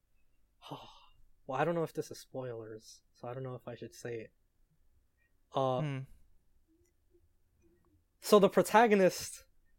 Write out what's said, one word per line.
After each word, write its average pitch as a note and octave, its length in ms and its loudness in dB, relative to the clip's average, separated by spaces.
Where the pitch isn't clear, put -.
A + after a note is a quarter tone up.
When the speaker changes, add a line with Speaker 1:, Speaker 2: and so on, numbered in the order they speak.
Speaker 1:
<sighs> - 80 -16
well, C3 120 -6
I D3+ 60 2
don't E3+ 100 -2
know E3+ 80 0
if D3+ 100 -8
this - 180 -8
is A#2 80 -16
spoilers, A2+ 840 -12
so B2+ 80 -14
I A#2+ 60 -10
don't C3 100 -10
know B2+ 120 -10
if - 120 -14
I A#2+ 80 -12
should A#2 200 -14
say A#2+ 200 -12
it. A2 160 -12
Uh, C3 280 -2
Speaker 2:
Hmm. C#3+ 160 -4
Speaker 1:
so - 180 6
the F#3+ 100 6
protagonist G3+ 960 4